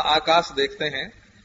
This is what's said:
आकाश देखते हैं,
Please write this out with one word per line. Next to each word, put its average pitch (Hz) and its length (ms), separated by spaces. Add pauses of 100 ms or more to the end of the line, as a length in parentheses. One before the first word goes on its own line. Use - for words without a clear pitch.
आकाश 160 420
देखते 139 360
हैं, 143 220 (360)